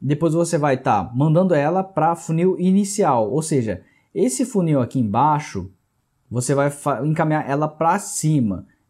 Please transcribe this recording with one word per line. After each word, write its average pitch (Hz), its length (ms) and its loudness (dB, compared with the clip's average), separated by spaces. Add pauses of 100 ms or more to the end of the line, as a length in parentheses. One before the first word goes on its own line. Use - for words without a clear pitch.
Depois 151 340 0
você 170 240 0
vai 143 180 2
tá 110 380 0
mandando 160 400 2
ela 156 280 2
pra 165 320 0
funil 165 440 0
inicial, 180 720 2
ou 156 120 0
seja, 117 400 -2 (320)
esse 254 300 0
funil 165 360 0
aqui 123 200 -2
embaixo, 120 720 0 (580)
você 123 240 -2
vai 143 160 2
fa-, 143 340 -4
encaminhar 156 440 -2
ela 143 180 -2
pra 165 320 0
cima. 139 680 -2 (240)